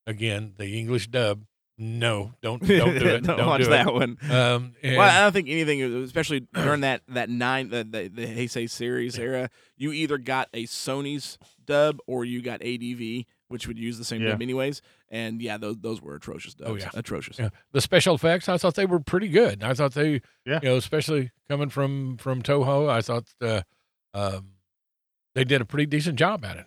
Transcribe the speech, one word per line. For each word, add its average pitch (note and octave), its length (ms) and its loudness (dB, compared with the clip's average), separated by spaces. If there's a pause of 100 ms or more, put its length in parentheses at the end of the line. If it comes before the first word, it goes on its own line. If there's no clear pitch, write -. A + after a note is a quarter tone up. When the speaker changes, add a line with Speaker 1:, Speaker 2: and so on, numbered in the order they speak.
Speaker 1:
Again, G#2+ 500 -4
the G2+ 200 -6
English A2+ 300 -2
dub, G#2+ 360 0 (340)
no, A2+ 540 -2 (100)
don't, A#2 240 -4
don't F3 320 6
do - 80 2
Speaker 2:
<laughs> - 0 -
Speaker 1:
it. - 160 4
Speaker 2:
Don't E3+ 160 0
Speaker 1:
Don't A#2+ 80 4
Speaker 2:
watch C#3 160 4
Speaker 1:
do A#2+ 80 4
Speaker 2:
that B2+ 160 6
Speaker 1:
it. B2 80 2
Speaker 2:
one. A#2+ 240 0 (100)
Speaker 1:
Um, B2 540 2
and B2+ 140 0
Speaker 2:
Well, G3 120 8
I F3+ 120 8
don't G3+ 120 6
think F3 160 -2
anything, D3+ 340 0
especially C3 580 -2
<clears throat> - 140 -18
during D3 260 2
that, C3+ 280 0
that A#2+ 220 -2
nine, B2 400 0
the, A#2 140 -2
the, A2 240 -6
the A#2 180 -8
Heisei A#2 420 -4
series B2 480 -4
Speaker 1:
Yeah. A#2 80 -6
Speaker 2:
era, B2+ 260 -4 (260)
you D3 160 -4
either D3 260 -2
got C3 340 -2
a A#2 140 -6
Sony's C#3 720 -6 (260)
dub C#3+ 340 2 (100)
or B2 160 -4
you B2 180 -6
got A#2+ 200 -8
A B2 140 -4
D A#2+ 180 -8
V, A#2+ 320 -6 (220)
which B2 200 -10
would A2+ 100 -10
use A#2 200 -6
the A#2 60 -12
same A2+ 180 -4
Speaker 3:
Yeah. A2 80 2
Speaker 2:
dub G#2+ 120 -2
anyways. C3 400 -4 (280)
And A2+ 320 -6
yeah, G#2+ 160 -6
those, A2 200 -6
those A2 220 -6
were D2 140 -14
atrocious - 400 -14
dubs. - 160 -10
Speaker 1:
Oh, A2 40 -4
yeah. F#2+ 200 -8
Speaker 2:
Atrocious. G2+ 440 -10
Speaker 1:
Yeah. A2 120 -2 (220)
The C3+ 100 2
special F3+ 320 4
effects, E3 340 2
I F#3 100 2
thought E3+ 180 2
they G3 100 2
were F3+ 140 2
pretty F#3 280 -2
good. D3 340 4
I A#2+ 120 0
thought C3+ 200 2
they, D3 280 2 (240)
Speaker 3:
Yeah. D3+ 160 0
Speaker 1:
you C3+ 80 2
know, B2+ 60 6
especially C#3+ 540 0 (180)
coming C#3+ 200 0
from, C#3 480 -2
from B2+ 260 -4
Toho, C#3+ 460 4
I A#2 140 4
thought, A#2 240 -2 (140)
uh, A2 220 0 (520)
um, G2 380 -4 (840)
they C3 100 2
did C3 160 4
a A#2 40 -2
pretty D3 220 0
decent D3+ 320 -2
job E3+ 260 2
at F#2 140 -8
it. - 80 -18